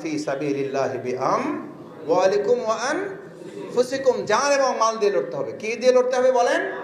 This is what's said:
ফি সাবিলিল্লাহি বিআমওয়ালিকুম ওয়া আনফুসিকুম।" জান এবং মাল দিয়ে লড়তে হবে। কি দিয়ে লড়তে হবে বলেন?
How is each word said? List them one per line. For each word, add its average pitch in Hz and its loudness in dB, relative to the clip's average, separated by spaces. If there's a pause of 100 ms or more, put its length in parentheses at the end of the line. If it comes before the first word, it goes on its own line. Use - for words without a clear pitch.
ফি 151 -4
সাবিলিল্লাহি 135 -2
বিআমওয়ালিকুম 190 0
ওয়া 220 -2
আনফুসিকুম।" 262 -4
জান 254 2
এবং 269 2
মাল 226 2
দিয়ে 196 2
লড়তে 160 -2
হবে। - -6
কি 226 -6
দিয়ে 247 4
লড়তে 254 4
হবে 254 6
বলেন? 302 2 (120)